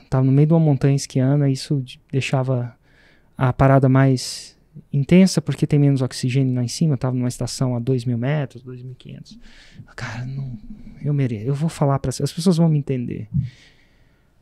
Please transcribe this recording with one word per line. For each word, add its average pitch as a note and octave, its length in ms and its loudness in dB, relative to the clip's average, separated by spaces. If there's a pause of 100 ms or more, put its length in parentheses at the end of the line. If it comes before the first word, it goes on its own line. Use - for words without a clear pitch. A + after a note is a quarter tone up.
Tava C3 160 2
no C3+ 60 2
meio C#3+ 160 4
de D#3 60 2
uma E3 80 6
montanha C#3+ 340 2
esquiana, C#3 540 0
isso C3+ 320 -4
de-, - 180 -16 (120)
deixava C3 600 -2 (640)
a C3 140 2
parada C3+ 380 4
mais C3+ 680 2 (360)
intensa, F3 480 4
porque D3 260 -2
tem D3+ 100 2
menos C#3 240 4
oxigênio C3 540 -2
lá B2 80 -2
em B2 60 -4
cima. D#3 260 0
Tava B2+ 180 -2
numa B2 140 -2
estação B2 480 -4
a A#2+ 40 -4
dois A#2+ 260 -2
mil B2 120 -2
metros, C3 460 -4
dois B2+ 180 -16
mil B2+ 120 -16
e - 20 -20
quinhentos. - 420 -20 (560)
Cara, A#2+ 320 -12
não, C3 320 -10 (460)
eu C#3+ 100 -2
mereço. A#2 340 -2
Eu C#3 60 -2
vou D3 140 -2
falar C#3 320 0
pra, - 100 -4
as C#3 220 -4
pessoas E3+ 240 0
vão E3 140 4
me D3+ 80 2
entender. B2 540 -6
<laughs> - 60 -4 (1040)